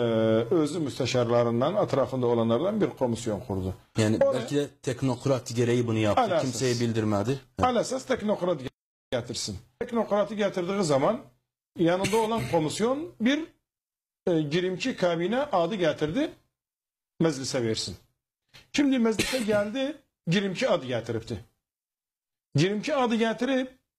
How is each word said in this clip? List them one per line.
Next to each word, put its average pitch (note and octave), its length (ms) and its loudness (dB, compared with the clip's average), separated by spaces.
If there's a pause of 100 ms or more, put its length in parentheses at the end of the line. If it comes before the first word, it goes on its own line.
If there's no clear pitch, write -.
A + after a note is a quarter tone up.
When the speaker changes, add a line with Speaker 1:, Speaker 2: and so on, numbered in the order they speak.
(500)
Speaker 1:
özü D#3+ 280 2
müsteşarlarından, A#2+ 1080 2
etrafında B2+ 420 0
olanlardan A#2+ 540 2
bir D3+ 100 2
komisyon A2 500 -2
kurdu. F#2+ 340 -4 (240)
Speaker 2:
Yani A2 220 4
Speaker 1:
Oraya C3 200 4
Speaker 2:
belki C#3+ 160 -4
de C#3+ 120 0 (140)
teknokrat B2+ 760 -2
gereği A#2+ 300 2
bunu A2 120 0
yaptı. G#2+ 240 2
Speaker 1:
Alakasız. D3 280 0
Speaker 2:
Kimseye A#2+ 380 0
bildirmedi. G#2+ 520 0 (220)
Speaker 1:
Alakasız B3 420 0
teknokrat F#3+ 560 -2 (500)
getirsin. A#2 460 -6 (240)
Teknokratı G#3+ 540 0
getirdiği G3 500 -2
zaman D3 360 2 (580)
yanında F#3+ 380 2
olan A3 300 0
<coughs> B2+ 40 -8
komisyon G#3+ 720 0
bir, C#4+ 240 2 (840)
e, E3 140 2
girimci F3+ 560 -2
kabine F3 420 0
adı G3+ 360 0
getirdi, F3 560 0 (880)
meclise C3+ 420 0
versin. A2 340 -4 (760)
Şimdi C4+ 260 2
meclise A3+ 400 0
<coughs> A3+ 80 -2
geldi, G#3+ 500 -2 (300)
girimci G3 420 0
adı E3 180 0
getiripti. A2+ 580 -6 (1120)
Girimci G3+ 380 0
adı B3 200 2
getirip A#3+ 640 -2 (200)